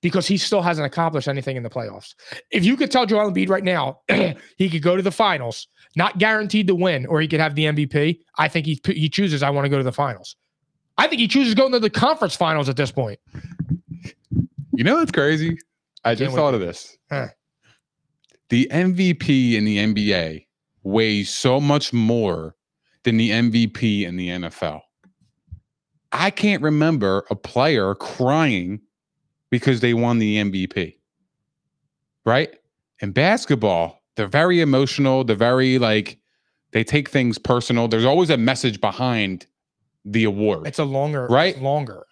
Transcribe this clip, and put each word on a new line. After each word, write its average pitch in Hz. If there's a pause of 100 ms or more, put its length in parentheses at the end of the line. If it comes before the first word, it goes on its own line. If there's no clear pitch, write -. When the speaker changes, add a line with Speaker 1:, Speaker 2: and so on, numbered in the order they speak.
Speaker 1:
Because 175
he 196
still 196
hasn't 160
accomplished 156
anything 135
in 120
the 117
playoffs. 104 (360)
If 175
you 240
could 277
tell 254
Joel 208
Embiid 185
right 190
now, 160
<clears throat> 196
he 190
could 160
go 175
to 190
the 190
finals, 156 (300)
not 185
guaranteed 214
to 190
win, 170
or 156
he 156
could 156
have 156
the 151
M 151
V 147
P, 151 (180)
I 156
think 156
he, 151
he 156
chooses, 160
"I 143
wanna 143
go 139
to 135
the 123
finals." 127 (600)
I 262
think 311
he 233
chooses 254
going 262
to 247
the 214
conference 254
finals 156
at 123
this 139
point. 110 (1500)
Speaker 2:
You 254
know 233
what's 330
crazy? 156 (460)
I 117
Speaker 1:
Can't 113
Speaker 2:
just 135
Speaker 1:
wait 127
Speaker 2:
thought 147
Speaker 1:
to 123
Speaker 2:
of 104
this. - (140)
Speaker 1:
Huh. 135 (1200)
Speaker 2:
The 120
M 180
V 180
P 127
in 104
the 104
N 107
B 101
A 80 (360)
weighs 104
so 131
much 143
more 110 (460)
than 113
the 113
M 117
V 117
P 104
in 87
the 90
N 90
F -
L. 78 (1300)
I 175
can't 202
remember 147
a 104
player 120
crying 123 (680)
because 123
they 120
won 117
the 107
M 101
V 92
P. 87 (1300)
Right? 127 (460)
In 101
basketball, 110 (140)
they're 107
very 165
emotional. 135
They're 113
very, 127
like, 110 (540)
they 113
take 143
things 123
personal. 120
There's 113
always 156
a 143
message 120
behind 104 (580)
the 110
award. 101
Speaker 1:
It's 143
a 156
longer, 139
Speaker 2:
Right? 156
Speaker 1:
it's 131
longer. 135